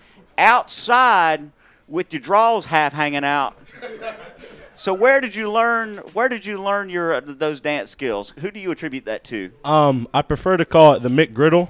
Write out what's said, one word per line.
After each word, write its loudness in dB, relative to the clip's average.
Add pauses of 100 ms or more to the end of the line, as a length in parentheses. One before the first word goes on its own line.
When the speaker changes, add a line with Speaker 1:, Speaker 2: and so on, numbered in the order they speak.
(360)
Speaker 1:
outside 2 (360)
with -8
your -8
drawers 0
half 0
hanging -4
out. -2 (1160)
So -6
where 4
did -8
you -6
learn, -2 (160)
where 0
did -6
you -8
learn -4
your, -2
uh, -2
those -6
dance -6
skills? -6 (100)
Who -8
do -16
you -8
attribute -10
that -8
to? -10 (120)
Speaker 2:
Um, 2
I 0
prefer -2
to 2
call 8
it -4
the -2
McGriddle. 2